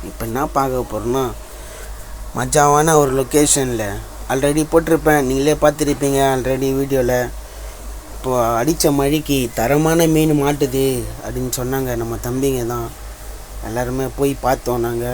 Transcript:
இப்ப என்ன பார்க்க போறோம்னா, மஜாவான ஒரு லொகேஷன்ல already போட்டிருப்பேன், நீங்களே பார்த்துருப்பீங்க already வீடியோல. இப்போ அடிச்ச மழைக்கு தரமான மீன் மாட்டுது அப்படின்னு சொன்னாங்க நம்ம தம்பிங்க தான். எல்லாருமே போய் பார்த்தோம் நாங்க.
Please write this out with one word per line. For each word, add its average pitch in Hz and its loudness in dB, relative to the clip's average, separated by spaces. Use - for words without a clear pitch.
இப்ப - -14
என்ன 117 -4
பார்க்க 131 0
போறோம்னா, 120 0
மஜாவான 147 4
ஒரு 135 4
லொகேஷன்ல 131 2
already 143 2
போட்டிருப்பேன், 156 4
நீங்களே 143 2
பார்த்துருப்பீங்க 143 2
already 131 0
வீடியோல. 131 2
இப்போ 131 -4
அடிச்ச 156 2
மழைக்கு 143 0
தரமான 156 4
மீன் 156 4
மாட்டுது 139 0
அப்படின்னு 123 -6
சொன்னாங்க 131 -2
நம்ம 117 -6
தம்பிங்க 131 0
தான். 120 -6
எல்லாருமே 123 -2
போய் 139 2
பார்த்தோம் 123 0
நாங்க. 120 -4